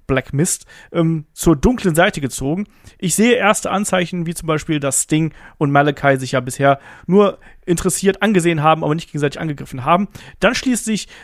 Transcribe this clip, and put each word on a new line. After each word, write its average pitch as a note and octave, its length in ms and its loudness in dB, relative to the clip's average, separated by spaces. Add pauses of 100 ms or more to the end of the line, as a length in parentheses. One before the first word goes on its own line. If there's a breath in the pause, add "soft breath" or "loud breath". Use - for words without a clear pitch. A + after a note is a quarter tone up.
Black C3 260 -2
Mist, D#3 320 -2 (240 loud breath)
ähm, E3 420 0
zur E3 240 4
dunklen G3 380 0
Seite F3 260 2
gezogen. C#3+ 460 -4 (320 soft breath)
Ich F3 160 -4
sehe A#3 220 4
erste - 340 0
Anzeichen, F#3 560 -2
wie E3+ 80 -6
zum E3 140 -8
Beispiel, D#3 320 -2
dass C#3 240 -4
Sting D#3 280 0 (260 loud breath)
und D3 120 0
Malachi C#3+ 480 2
sich C3 140 -8
ja C3 80 0
bisher C3+ 400 0 (260 loud breath)
nur G3 320 4 (260 soft breath)
interessiert F#3 560 0
angesehen E3+ 420 2
haben, D#3+ 200 4
aber D3+ 140 0
nicht E3 100 -10
gegenseitig C#3+ 340 -4
angegriffen C#3+ 440 -8
haben. F3+ 240 2 (320 loud breath)
Dann A3+ 160 2
schließt B3 280 -2
sich A3 220 -4 (180 loud breath)